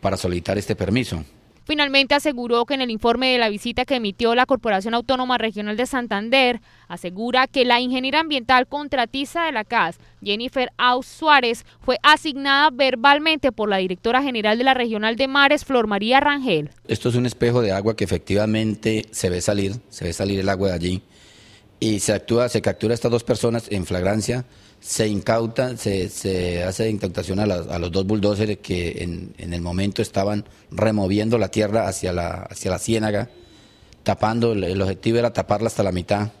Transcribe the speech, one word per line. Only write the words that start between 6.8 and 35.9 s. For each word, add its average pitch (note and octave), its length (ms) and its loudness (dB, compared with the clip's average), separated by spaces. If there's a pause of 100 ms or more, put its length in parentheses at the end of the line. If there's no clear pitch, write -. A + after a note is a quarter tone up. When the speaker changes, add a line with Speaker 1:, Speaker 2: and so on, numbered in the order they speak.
Speaker 2:
asegura A3+ 640 -2
que C4 160 2
la B3 160 4
ingeniera B3+ 400 0
ambiental C4 480 2
contratista C#4+ 760 -4
de D#4+ 40 -2
la A3+ 140 -4
cas, - 320 -2 (260)
Jennifer A#3+ 540 -4
Aus B3 300 2
Suárez, C4 580 2 (160)
fue - 240 0
asignada C#4+ 680 4
verbalmente C#4 800 2
por G#3+ 180 -2
la G3 100 2
directora F#3+ 440 0
general A3 340 0
de A#3+ 80 0
la C4 100 4
Regional A3+ 420 -2
de C4+ 100 2
Mares, C#4 380 4
Flor A#3+ 240 2
María G#3+ 320 4
Rangel. C4 500 0 (160)
Speaker 1:
Esto A2+ 220 -2
es A#2+ 80 0
un B2 100 2
espejo A#2+ 340 2
de G#2 120 2
agua G2+ 240 0
que - 80 0
efectivamente A2 1080 0
se - 200 -2
ve F2+ 100 -2
salir, G2+ 480 -2
se - 160 -12
ve E2+ 80 -4
salir G2 260 -2
el F#2+ 100 0
agua G2 200 0
de F2+ 60 0
allí. F2+ 280 -2 (800)
Y A2 200 0
se G#2+ 140 0
actúa, A#2+ 340 0
se G#2+ 140 -2
captura G#2+ 300 -2
a - 20 2
estas A#2+ 160 -2
dos A#2 140 0
personas A#2 440 -2
en F#2+ 160 -2
flagrancia, G2+ 640 -2 (340)
se - 280 -2
incauta, A#2 680 0
se, G2 320 -2
se F2+ 540 -2
hace F#2 260 -2
incautación G2 520 -4
a G#2+ 60 0
la, F#2+ 100 0
a E2+ 220 -6
los F2 120 -4
dos F#2+ 160 0
bulldozers G#2 520 0
que F2 440 -4
en, F2 340 -8
en E2+ 160 -10
el F2 80 -4
momento F2+ 400 -2
estaban G#2 460 -2 (240)
removiendo G#2+ 680 2
la G2+ 120 2
tierra G#2+ 400 0
hacia F#2 240 -4
la, F2 180 -2 (180)
hacia - 220 -6
la F2+ 80 0
ciénaga, A2 500 0 (760)
tapando, A2+ 500 0
el, G2+ 120 0
el F#2+ 160 0
objetivo G2 380 0
era A#2 140 2
taparla G#2 340 0
hasta A2 160 -2
la F#2+ 100 0